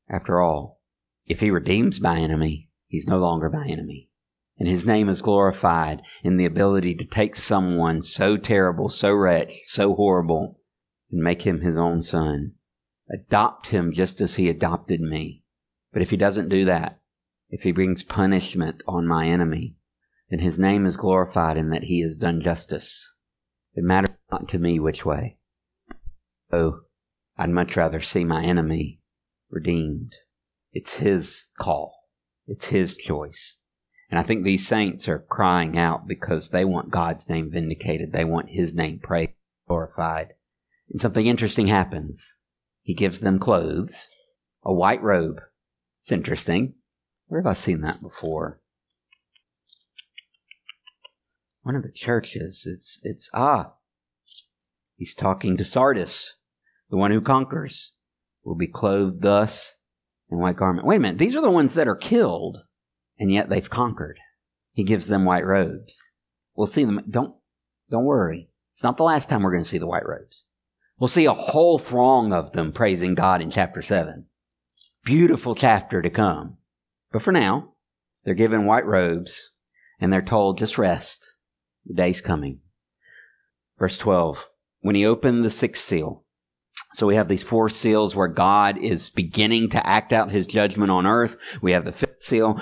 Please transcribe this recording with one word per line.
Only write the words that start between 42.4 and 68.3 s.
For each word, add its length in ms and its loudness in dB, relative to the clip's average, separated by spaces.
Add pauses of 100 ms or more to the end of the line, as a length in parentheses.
He 120 -6
gives 260 -2
them 180 2
clothes, 720 -2 (560)
a 80 0
white 300 2
robe. 400 0 (580)
It's 100 -8
interesting. 640 -2 (540)
Where 160 -4
have 40 0
I 60 2
seen 300 -2
that 180 -6
before? 600 -8 (3000)
One 140 -4
of 60 -4
the 100 -12
churches. 720 -6
It's, 360 -14
it's, 320 -10
ah, 400 0 (1200)
he's 180 -12
talking 440 0
to 60 -2
Sardis. 720 0 (520)
"The 80 -2
one 140 4
who 100 4
conquers 720 -2 (500)
will 120 -8
be 120 -4
clothed 540 -2
thus 540 0 (560)
in 80 -4
white 180 0
garment." 300 0
Wait 100 4
a 40 4
minute. 180 0
These 180 2
are 60 -2
the 80 4
ones 240 4
that 140 2
are 60 0
killed, 640 0 (600)
and 120 2
yet 200 2
they've 180 -2
conquered. 500 -6 (540)
He 100 -2
gives 260 0
them 180 2
white 180 2
robes. 640 -2 (440)
We'll 120 0
see 180 2
them. 260 0
Don't, 240 -4 (560)
don't 160 0
worry. 420 0 (240)